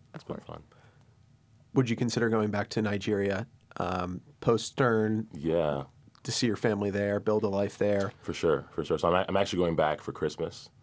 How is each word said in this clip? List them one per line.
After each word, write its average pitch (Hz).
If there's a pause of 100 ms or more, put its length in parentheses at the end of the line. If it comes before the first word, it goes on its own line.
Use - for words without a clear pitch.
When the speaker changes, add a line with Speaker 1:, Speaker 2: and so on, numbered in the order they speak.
(140)
Speaker 1:
It's -
Speaker 2:
Of -
Speaker 1:
been -
Speaker 2:
course. -
Speaker 1:
fun. - (1120)
Speaker 3:
Would 127
you 113
consider 117
going 107
back 101
to 113
Nigeria, 101 (300)
um, 90 (200)
post-Stern 110
Speaker 1:
Yeah. 76 (400)
Speaker 3:
to -
see -
your 104
family 101
there, 101
build 107
a 110
life 101
there? 101 (100)
Speaker 1:
For -
sure, 76
for 80
sure. 80
So 90
I'm 87
a-, 95
I'm 95
actually 98
going 85
back 76
for -
Christmas - (140)